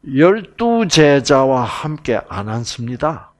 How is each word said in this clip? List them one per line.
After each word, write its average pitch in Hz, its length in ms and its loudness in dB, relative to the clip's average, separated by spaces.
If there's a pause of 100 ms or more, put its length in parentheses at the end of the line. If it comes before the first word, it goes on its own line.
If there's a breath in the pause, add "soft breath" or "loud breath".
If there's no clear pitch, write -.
(160)
열두 220 720 2
제자와 135 720 4
함께 131 640 -6
안 101 220 -10
앉습니다. 120 920 -8